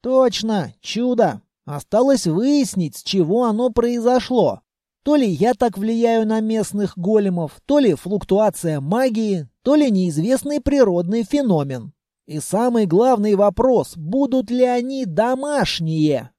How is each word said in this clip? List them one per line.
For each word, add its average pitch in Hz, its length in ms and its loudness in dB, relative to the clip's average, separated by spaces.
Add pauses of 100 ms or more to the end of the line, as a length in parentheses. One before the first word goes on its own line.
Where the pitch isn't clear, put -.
Точно, 226 760 0
чудо. 233 600 0 (240)
Осталось 220 600 0
выяснить, 196 720 0
с - 60 -18
чего 196 420 0
оно 233 260 0
произошло. 240 880 0 (440)
То - 120 2
ли 254 120 2
я 185 260 0
так 220 240 -2
влияю 226 480 0
на 220 140 0
местных 208 580 -4
големов, 185 680 -2
то 285 140 2
ли 226 160 4
флуктуация 185 880 -2
магии, 208 680 -2 (140)
то 285 140 2
ли 285 140 2
неизвестный 196 680 0
природный 220 640 0
феномен. 151 680 -2 (340)
И 151 140 -10
самый 226 460 0
главный 208 500 2
вопрос, 202 600 2
будут 226 540 -2
ли 247 140 2
они 247 420 -2
домашние? 165 1300 -2